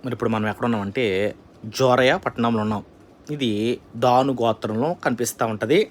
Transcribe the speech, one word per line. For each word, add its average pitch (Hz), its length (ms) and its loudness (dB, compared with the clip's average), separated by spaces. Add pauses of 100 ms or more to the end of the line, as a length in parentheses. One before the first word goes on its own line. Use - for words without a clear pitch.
మరి 123 120 -6
ఇప్పుడు 113 200 -2
మనం 107 160 -2
ఎక్కడ 120 140 -6
ఉన్నామంటే 104 680 -2 (420)
జోరయ 131 480 4
పట్టణంలో 117 400 0
ఉన్నాం. 107 180 -4 (520)
ఇది 131 160 -2 (540)
దాను 127 360 4
గోత్రంలో 113 480 0 (160)
కనిపిస్తా 123 400 -2
ఉంటది. 113 340 0 (120)